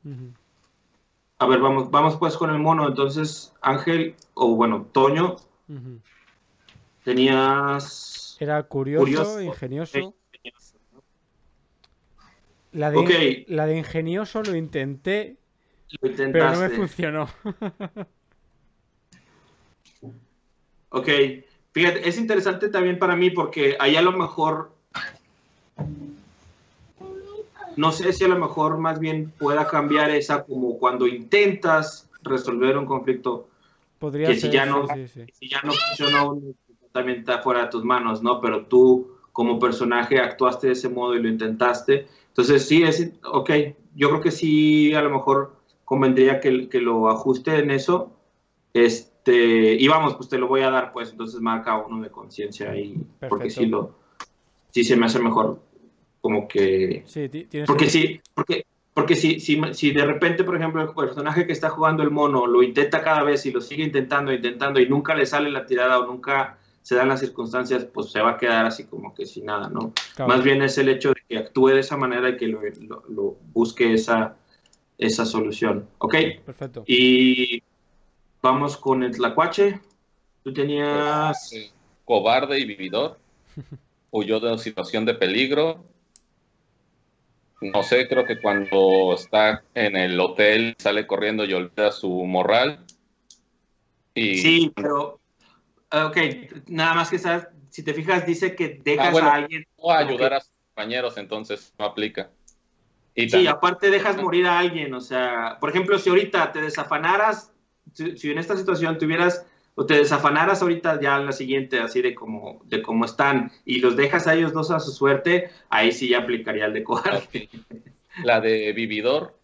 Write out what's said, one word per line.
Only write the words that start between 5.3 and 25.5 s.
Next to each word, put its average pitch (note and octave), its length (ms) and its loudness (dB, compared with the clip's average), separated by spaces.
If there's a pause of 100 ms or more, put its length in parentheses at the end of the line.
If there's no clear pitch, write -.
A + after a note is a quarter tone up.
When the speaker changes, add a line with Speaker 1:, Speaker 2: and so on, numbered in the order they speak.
Speaker 1:
Ujú. B2+ 320 -16 (1040)
Speaker 2:
tenías C3+ 1300 0
Speaker 1:
Era D3+ 240 -4
curioso, C#3 420 0
Speaker 2:
curioso, D#3+ 360 -2
Speaker 1:
ingenioso. D3 560 -8 (360)
Speaker 2:
ingenioso, - 440 -20 (140)
¿no? B2 120 -20 (1700)
Speaker 1:
La D3+ 180 -2
de, D3+ 60 4
Speaker 2:
Ok. E3 500 2
Speaker 1:
la D#3 180 -2
de D#3 120 0
ingenioso E3+ 680 -6
lo G3 120 -4
intenté, D#3+ 840 -6 (640)
Speaker 2:
Lo - 80 0 (220)
Speaker 1:
pero E3 200 4
no E3+ 60 0
me F#3 80 0
Speaker 2:
intentaste. F#3+ 100 -2
Speaker 1:
funcionó. D#3 540 -4 (140)
<laughs> G3+ 640 -10 (2750)
Speaker 2:
Ok, B2+ 200 -4 (640)
fíjate, E3+ 340 0
es F3+ 100 -4
interesante G#3 520 -2
también F3+ 280 0
para F3+ 180 0
mí F3+ 140 4
porque D3+ 500 -2
ahí C#3 160 2
a D#3+ 60 4
lo F3+ 120 4
mejor, D#3+ 580 -4 (3000)